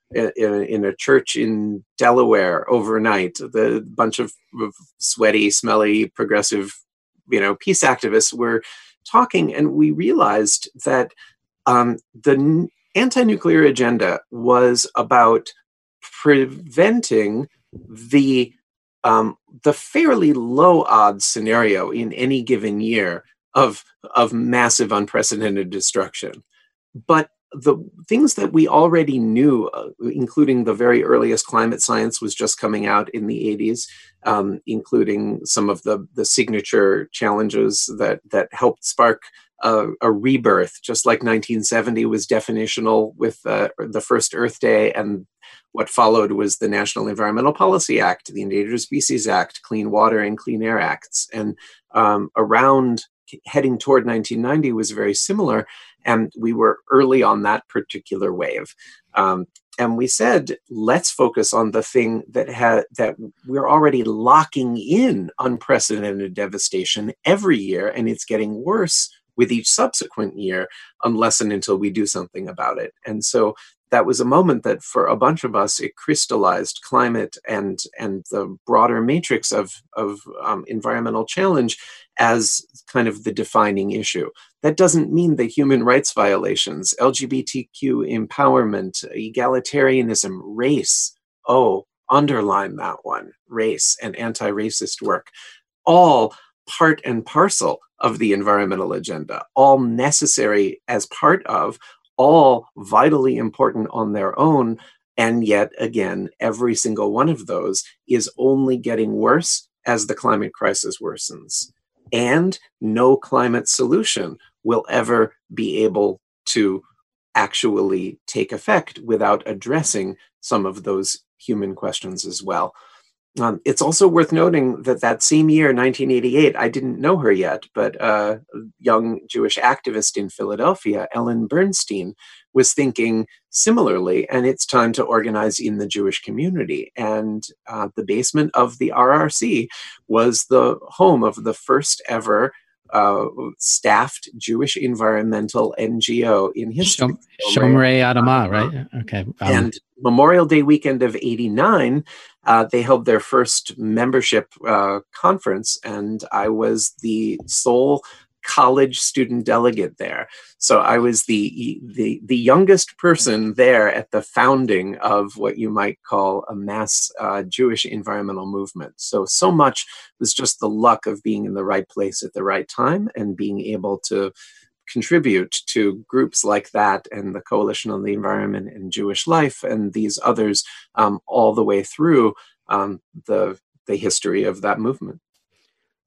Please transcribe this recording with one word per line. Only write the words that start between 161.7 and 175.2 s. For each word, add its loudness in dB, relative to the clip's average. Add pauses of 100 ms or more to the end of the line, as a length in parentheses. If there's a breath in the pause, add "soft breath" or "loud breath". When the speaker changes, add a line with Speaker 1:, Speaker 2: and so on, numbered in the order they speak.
Speaker 1:
the, -4
the 0
youngest 4
person 0
there 4
at -8
the -2
founding 0
of -2
what -4
you -4
might -4
call -2
a -12
mass, -4
uh, -4
Jewish -2
environmental -8
movement. -10
So, -4
so 2
much 2 (340 loud breath)
was -2
just -4
the -2
luck 2
of -6
being -4
in -8
the -6
right -2
place -6
at -14
the -8
right -4
time -2
and -6
being -6
able -6
to -4 (600 soft breath)
contribute 0